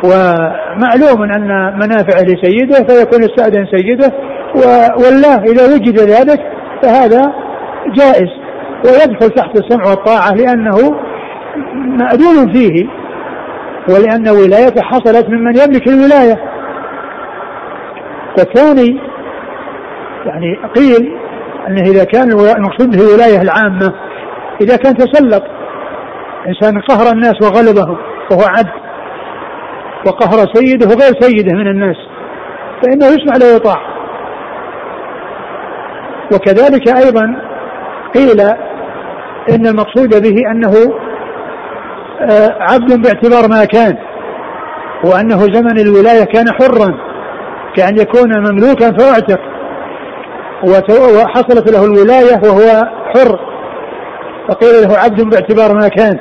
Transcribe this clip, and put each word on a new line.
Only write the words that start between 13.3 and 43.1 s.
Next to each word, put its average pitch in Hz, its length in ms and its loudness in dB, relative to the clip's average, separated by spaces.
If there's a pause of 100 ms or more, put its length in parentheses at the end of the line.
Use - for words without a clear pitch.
ولأن 220 400 2
ولايته 208 540 4
حصلت 233 460 0
ممن 233 280 0
يملك 269 320 2
الولاية. 269 540 4 (2000)
والثاني، 262 600 2 (1300)
يعني 170 300 -4 (200)
قيل 254 420 2 (500)
أنه 190 120 -2
إذا 190 240 4
كان 240 240 2
الو-، 214 280 2
المقصود 220 340 -2
به 208 180 4
الولاية 208 340 4
العامة، 190 520 0 (680)
إذا 226 160 4
كان 262 180 2
تسلط 247 480 2 (1040)
إنسان 208 320 0
قهر 233 320 2
الناس 226 300 2
وغلبهم 202 540 2 (340)
وهو 190 120 2 (160)
عبد، - 280 -4 (1200)
وقهر 196 480 2
سيده 247 320 2
غير 240 340 4
سيده 214 360 2
من 202 100 -2
الناس، 196 300 -2 (880)
فإنه 269 240 2
يسمع 285 300 2
له 247 160 6
ويطاع. 226 240 2 (2500)
وكذلك 226 540 2
أيضًا 233 540 2 (720)
قيل 240 260 4 (1120)
إن 226 160 0
المقصود 220 560 2
به 220 280 2
أنه، 226 220 0 (1500)
آه، 214 400 2
عبد 240 420 2
باعتبار 233 480 2